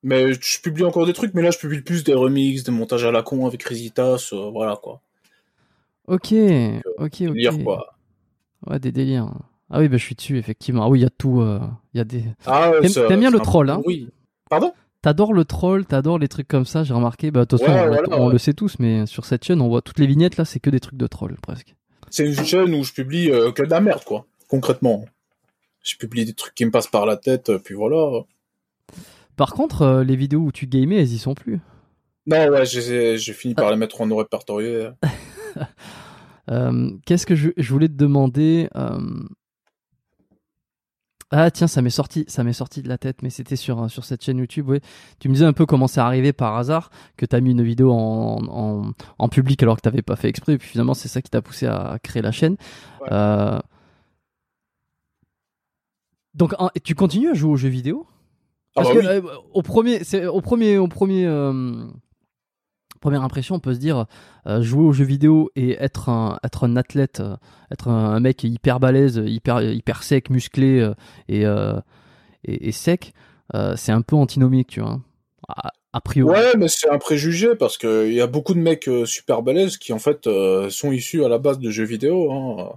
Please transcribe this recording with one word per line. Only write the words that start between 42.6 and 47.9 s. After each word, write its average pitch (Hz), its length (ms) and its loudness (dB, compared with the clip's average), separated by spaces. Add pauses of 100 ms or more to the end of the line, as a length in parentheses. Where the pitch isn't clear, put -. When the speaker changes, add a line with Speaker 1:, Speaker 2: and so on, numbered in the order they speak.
Speaker 2:
de 127 80 -12
la 127 80 -6
tête, 131 240 -10
mais 131 80 -8
c'était 131 260 -10
sur, 117 280 -6
euh, 113 40 -4
sur 120 160 -12
cette - 220 -10
chaîne 131 140 -2
YouTube, 131 280 -6
ouais. 139 140 0 (380)
Tu 131 100 -4
me 131 60 4
disais 151 100 6
un 156 80 6
peu 160 120 4
comment 131 220 2
c'est 131 140 0
arrivé 127 320 2
par 110 240 -2
hasard, 147 320 -2 (260)
que - 100 -4
t'as 127 140 2
mis 127 120 2
une 120 120 2
vidéo 123 300 4